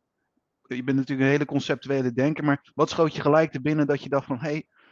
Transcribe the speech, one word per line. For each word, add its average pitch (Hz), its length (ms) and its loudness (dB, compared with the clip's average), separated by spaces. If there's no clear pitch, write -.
Je 123 220 -8
bent 135 140 0
natuurlijk 135 300 0
een 135 60 4
hele 147 120 2
conceptuele 135 680 -2
denker, 143 300 0
maar 143 320 -2
wat 156 140 2
schoot 160 260 0
je 151 60 -6
gelijk 151 300 4
te 143 100 -6
binnen 151 260 0
dat 143 160 -2
je 135 60 -10
dacht 139 160 -2
van, 131 140 -6
"Hey, 151 280 -6